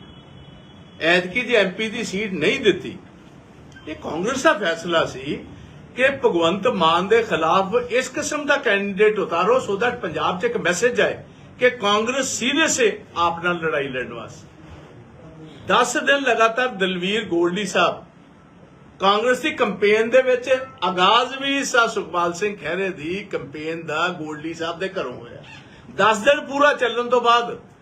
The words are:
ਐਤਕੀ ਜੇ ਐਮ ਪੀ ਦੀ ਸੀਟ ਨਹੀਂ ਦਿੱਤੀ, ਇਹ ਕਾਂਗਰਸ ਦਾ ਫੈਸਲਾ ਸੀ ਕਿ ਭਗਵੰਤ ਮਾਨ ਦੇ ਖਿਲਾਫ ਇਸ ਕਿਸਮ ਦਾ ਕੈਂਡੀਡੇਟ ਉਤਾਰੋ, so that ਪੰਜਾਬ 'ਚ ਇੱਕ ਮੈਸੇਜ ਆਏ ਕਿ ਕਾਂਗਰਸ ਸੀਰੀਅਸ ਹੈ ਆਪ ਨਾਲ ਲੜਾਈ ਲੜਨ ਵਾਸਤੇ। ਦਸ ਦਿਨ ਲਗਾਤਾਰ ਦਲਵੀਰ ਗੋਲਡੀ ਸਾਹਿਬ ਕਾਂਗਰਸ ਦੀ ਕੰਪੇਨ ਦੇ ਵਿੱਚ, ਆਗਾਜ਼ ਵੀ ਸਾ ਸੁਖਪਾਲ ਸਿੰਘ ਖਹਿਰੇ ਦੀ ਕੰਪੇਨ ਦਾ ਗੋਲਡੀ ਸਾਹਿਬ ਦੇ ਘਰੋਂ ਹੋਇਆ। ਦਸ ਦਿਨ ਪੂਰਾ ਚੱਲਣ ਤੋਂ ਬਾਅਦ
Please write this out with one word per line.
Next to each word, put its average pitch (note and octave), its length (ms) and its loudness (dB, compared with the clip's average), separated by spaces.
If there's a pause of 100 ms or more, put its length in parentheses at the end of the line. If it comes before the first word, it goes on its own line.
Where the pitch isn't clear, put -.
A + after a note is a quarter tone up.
(1000)
ਐਤਕੀ F3+ 400 0
ਜੇ A#3 140 -2
ਐਮ F#3+ 160 4
ਪੀ A3 180 -6
ਦੀ A3 160 -6
ਸੀਟ G3 280 -6
ਨਹੀਂ F#3+ 280 0
ਦਿੱਤੀ, E3+ 380 0 (880)
ਇਹ D#3 60 -10
ਕਾਂਗਰਸ F#3+ 480 -4
ਦਾ - 100 4
ਫੈਸਲਾ E3 520 0
ਸੀ C#3+ 400 -8 (520)
ਕਿ B3+ 120 4
ਭਗਵੰਤ G3 600 2
ਮਾਨ F3 400 2
ਦੇ A3+ 140 6
ਖਿਲਾਫ E3 520 0 (160)
ਇਸ B3 180 0
ਕਿਸਮ D4 380 -6
ਦਾ C#4+ 100 2
ਕੈਂਡੀਡੇਟ G3+ 600 2
ਉਤਾਰੋ, F#3 400 2
so G3 220 -2
that B3 200 -2
ਪੰਜਾਬ E3+ 400 -4
'ਚ - 40 -6
ਇੱਕ A#3 120 -2
ਮੈਸੇਜ F#3+ 440 0
ਆਏ D3 240 0 (340)
ਕਿ B3 120 4
ਕਾਂਗਰਸ A3+ 560 0
ਸੀਰੀਅਸ C#4+ 540 0
ਹੈ A3 120 4 (240)
ਆਪ E3+ 280 0
ਨਾਲ F3 120 0
ਲੜਾਈ D#3 320 -2
ਲੜਨ B2 240 -6
ਵਾਸਤੇ। A2 360 -16 (1160)
ਦਸ A#3 300 2
ਦਿਨ C#4 200 2
ਲਗਾਤਾਰ A#3+ 520 2
ਦਲਵੀਰ F#3+ 560 -2
ਗੋਲਡੀ F3 420 0
ਸਾਹਿਬ F3 380 0 (960)
ਕਾਂਗਰਸ G#3+ 380 4
ਦੀ D#4 120 -2
ਕੰਪੇਨ G#3+ 600 2
ਦੇ C4 120 6
ਵਿੱਚ, B3+ 280 0 (340)
ਆਗਾਜ਼ A#3 580 2
ਵੀ C#4 220 -2
ਸਾ A#3 220 2
ਸੁਖਪਾਲ E3+ 460 -2
ਸਿੰਘ G#3 240 -4
ਖਹਿਰੇ F3+ 320 -4
ਦੀ F3+ 440 -8
ਕੰਪੇਨ D#3 540 -8
ਦਾ D#3 220 -2
ਗੋਲਡੀ D#3 460 -8
ਸਾਹਿਬ E3 240 -8
ਦੇ F#3+ 100 -4
ਘਰੋਂ D#3+ 240 -6
ਹੋਇਆ। - 300 -16 (540)
ਦਸ G#3 220 4
ਦਿਨ C#4+ 220 4
ਪੂਰਾ C#4 320 4
ਚੱਲਣ A#3+ 360 0
ਤੋਂ B3 120 4
ਬਾਅਦ A#3+ 380 4 (240)